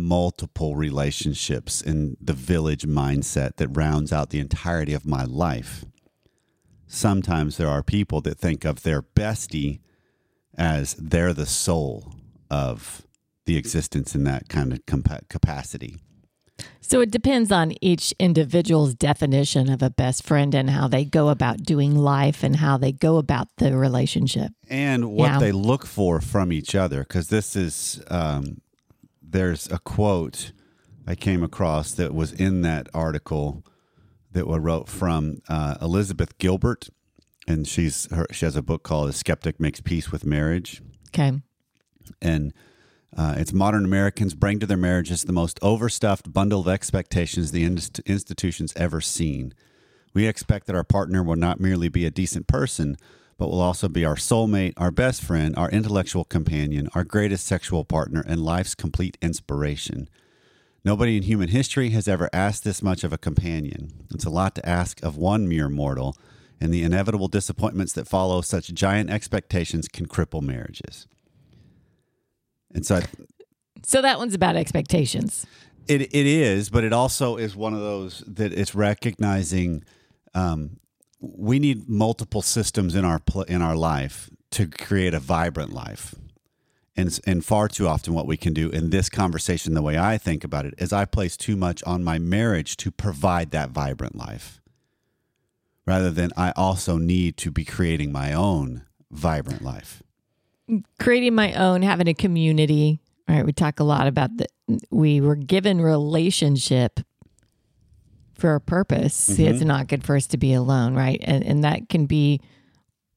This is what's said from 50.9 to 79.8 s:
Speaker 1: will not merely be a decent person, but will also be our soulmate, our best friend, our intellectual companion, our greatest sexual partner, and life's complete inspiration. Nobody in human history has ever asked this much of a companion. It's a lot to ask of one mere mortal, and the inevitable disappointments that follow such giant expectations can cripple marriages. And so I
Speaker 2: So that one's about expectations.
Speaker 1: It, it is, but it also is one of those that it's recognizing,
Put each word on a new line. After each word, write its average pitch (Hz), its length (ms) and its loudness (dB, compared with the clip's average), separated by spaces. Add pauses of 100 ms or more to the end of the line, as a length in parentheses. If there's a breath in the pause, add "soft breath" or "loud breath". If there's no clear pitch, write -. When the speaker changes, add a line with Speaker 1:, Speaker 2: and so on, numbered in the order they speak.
Speaker 1:
will 82 140 0
not 87 240 0
merely 92 280 2
be 85 160 0
a 78 60 0
decent 87 360 -2
person, 85 500 0 (400 soft breath)
but 92 120 -4
will 90 120 0
also 90 260 0
be 85 180 0
our 76 100 0
soulmate, 104 600 0
our 87 160 0
best 127 300 0
friend, 78 340 -2
our 85 140 -2
intellectual 98 560 -2
companion, 73 680 -2
our 90 80 0
greatest 104 420 0
sexual 90 400 -2
partner, 78 400 -2
and 80 180 -2
life's 87 320 -2
complete 87 460 -6
inspiration. 73 880 -6 (720 soft breath)
Nobody 107 340 2
in 95 60 0
human 95 260 2
history 127 420 0
has 107 160 0
ever 87 260 0
asked 101 300 0
this 101 200 -4
much 92 200 0
of 80 100 -4
a 80 40 -2
companion. 78 760 -2 (220)
It's - 120 -6
a 80 40 -2
lot 92 260 0
to - 120 -8
ask 87 360 -2
of 76 140 -4
one 98 300 2
mere 78 220 2
mortal, 69 460 -2 (460 soft breath)
and 80 120 2
the 85 100 0
inevitable 95 440 0
disappointments 98 640 -2
that - 140 -6
follow 92 340 2
such 87 320 -6
giant 98 360 2
expectations 90 800 -2
can - 180 -8
cripple 78 340 -2
marriages. - 640 -8 (1700 soft breath)
And 87 120 -4
so 95 120 2
I 87 60 0 (800)
Speaker 2:
So 269 180 2
that 262 160 2
one's 233 160 -4
about 170 220 2
expectations. - 920 0 (420 loud breath)
Speaker 1:
It, 143 140 4
it - 120 -4
is, 139 560 4
but 117 140 2
it 110 100 0
also 120 440 0
is 107 180 -6
one 110 180 -4
of 107 60 -4
those 98 480 -6
that 101 260 -4
it's 95 220 -2
recognizing, 98 1080 0 (500 soft breath)